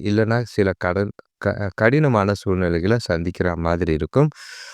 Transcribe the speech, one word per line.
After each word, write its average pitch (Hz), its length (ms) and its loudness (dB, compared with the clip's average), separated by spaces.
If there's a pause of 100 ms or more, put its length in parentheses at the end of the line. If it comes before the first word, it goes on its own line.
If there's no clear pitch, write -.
இல்லைன்னா 107 420 0
சில 98 340 0
கடன், 92 340 -2 (260)
க-, 101 380 -2
கடினமான 117 580 4
சூழ்நிலைகளை 92 640 0
சந்திக்கிற 87 560 -2
மாதிரி 85 380 0
இருக்கும். 101 360 2 (440)